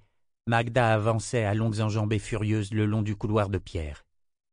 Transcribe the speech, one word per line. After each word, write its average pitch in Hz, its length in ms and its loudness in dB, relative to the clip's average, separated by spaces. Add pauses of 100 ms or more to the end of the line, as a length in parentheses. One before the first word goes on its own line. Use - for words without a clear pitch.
(480)
Magda 117 440 2
avançait 110 520 0
à 101 100 2
longues 110 240 0
enjambées 107 400 0
furieuses 107 540 -2
le 107 120 2
long 107 180 2
du 107 120 -2
couloir 104 340 0
de 98 100 -2
pierre. « 76 460 -8 (480)